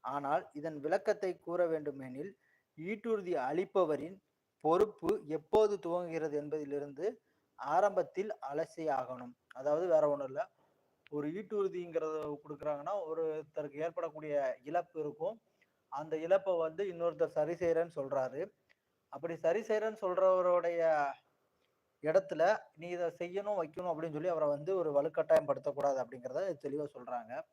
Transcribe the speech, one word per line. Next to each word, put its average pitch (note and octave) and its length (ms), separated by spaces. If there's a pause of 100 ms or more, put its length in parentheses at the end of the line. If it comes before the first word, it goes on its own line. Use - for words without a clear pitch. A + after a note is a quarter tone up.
ஆனால் C#3+ 480
இதன் D3+ 280
விளக்கத்தை G3 500 (160)
கூற E3+ 200
வேண்டுமெனில், D3 640 (480)
ஈட்டுறுதி G3+ 560 (120)
அளிப்பவரின் E3 720 (460)
பொறுப்பு F#3+ 460 (280)
எப்போது G#3 400
துவங்குகிறது E3 640
என்பதிலிருந்து C#3+ 640 (520)
ஆரம்பத்தில் F3+ 720 (200)
அலசி A3 360 (120)
ஆகணும். B2 360 (200)
அதாவது D3 400
வேற D3+ 180
ஒண்ணும் C#3 180
இல்ல, D3 140 (640)
ஒரு D3 220
ஈட்டுறுதிங்கிறத F3 920 (220)
கொடுக்குறாங்கன்னா D3 580
ஒருத்தருக்கு D#3 840
ஏற்படக்கூடிய D#3 480 (280)
இழப்பு E3 380
இருக்கும். D#3+ 360 (560)
அந்த D#3 260
இழப்பை F#3+ 360 (120)
வந்து D#3+ 260
இன்னொருத்தர் E3 460
சரி D#3 240
செய்யறேன்னு E3 380
சொல்றாரு. C3+ 420 (680)
அப்படி E3 240
சரி E3+ 260
செய்யறேன்னு G#3+ 420
சொல்றவருடைய F3+ 800 (1200)
இடத்துல E3 380 (360)
நீ E3 160
இதை F3 120 (120)
செய்யணும் G3 400
வைக்கணும் F3 320
அப்படின்னு D#3 260
சொல்லி E3 160
அவரை D#3 160
வந்து D3 280
ஒரு D#3+ 200
வலுக்கட்டாயம் D#3 520
படுத்தக்கூடாது C#3 520
அப்படிங்கிறத B2+ 420 (220)
தெளிவா C#3+ 220
சொல்றாங்க. B2 460 (200)